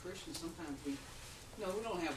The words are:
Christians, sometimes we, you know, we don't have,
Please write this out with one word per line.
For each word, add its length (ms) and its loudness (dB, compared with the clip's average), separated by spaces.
Christians, 320 -2
sometimes 480 -2
we, 80 4
you 80 0
know, 80 6
we 80 4
don't 240 4
have, 100 4